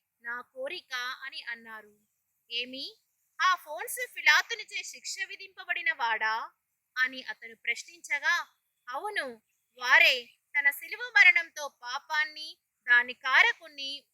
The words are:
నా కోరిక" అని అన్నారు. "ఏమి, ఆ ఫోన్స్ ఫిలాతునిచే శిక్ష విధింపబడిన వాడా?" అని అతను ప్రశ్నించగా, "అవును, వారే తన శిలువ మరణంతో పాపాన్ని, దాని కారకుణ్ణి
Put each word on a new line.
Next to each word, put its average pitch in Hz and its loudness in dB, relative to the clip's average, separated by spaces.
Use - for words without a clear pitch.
నా 240 -8
కోరిక" 269 -12
అని 262 -8
అన్నారు. 226 -14
"ఏమి, 262 -8
ఆ 359 4
ఫోన్స్ 415 -8
ఫిలాతునిచే 381 0
శిక్ష - -12
విధింపబడిన 370 -6
వాడా?" 226 -2
అని 262 -2
అతను 226 -14
ప్రశ్నించగా, 302 -4
"అవును, 285 -6
వారే 254 6
తన 277 2
శిలువ 427 -8
మరణంతో 339 6
పాపాన్ని, 302 -6
దాని 240 4
కారకుణ్ణి 285 0